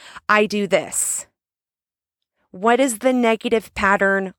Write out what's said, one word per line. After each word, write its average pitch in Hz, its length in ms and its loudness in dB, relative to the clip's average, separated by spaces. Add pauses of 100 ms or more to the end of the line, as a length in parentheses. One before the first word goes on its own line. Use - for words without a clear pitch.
(280)
I 214 200 2
do 208 200 -4
this. - 600 -4 (1200)
What 214 240 0
does 247 240 0
the 262 140 0
negative 226 600 0
pattern 196 640 0